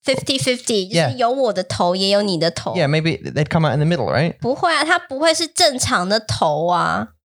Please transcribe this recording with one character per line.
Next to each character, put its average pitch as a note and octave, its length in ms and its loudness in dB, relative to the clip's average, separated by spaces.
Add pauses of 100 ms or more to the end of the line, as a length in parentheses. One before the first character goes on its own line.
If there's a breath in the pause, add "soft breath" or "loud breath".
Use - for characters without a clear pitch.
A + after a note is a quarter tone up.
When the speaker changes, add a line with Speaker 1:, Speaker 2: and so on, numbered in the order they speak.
Speaker 1:
fifty C4+ 380 -2
fifty， A#3+ 480 -2
就 E3 220 0
是 - 80 -8
有 A#3+ 120 2
我 B3+ 220 0
的 F3+ 120 -4
头， F3+ 280 0
Speaker 2:
Yeah. F#3 40 0
Speaker 1:
也 F#3+ 120 0
有 G3+ 140 4
你 F#3+ 160 0
的 D#3+ 120 2
头。 - 240 -6
Speaker 2:
Yeah, D#3 140 2
maybe D#3 320 0
they'd - 300 -2
come D#3+ 180 2
out C3 100 0
in - 80 0
the E3+ 100 2
middle, G#2 140 -2
right? D3+ 280 0
Speaker 1:
不 B3 160 -2
会 E4+ 180 0
啊， D4 120 0
他 F4 140 2
不 C#4 200 -8
会 D#4+ 160 2
是 D#4+ 120 -4
正 D4+ 320 2
常 F#3 300 0
的 G#3+ 120 0
头 D#3+ 480 0
啊。 F3 400 0 (160)